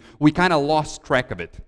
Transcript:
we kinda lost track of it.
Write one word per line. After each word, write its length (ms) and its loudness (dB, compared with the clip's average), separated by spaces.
we 140 4
kinda 240 2
lost 480 -2
track 260 -2
of 100 -8
it. 280 -14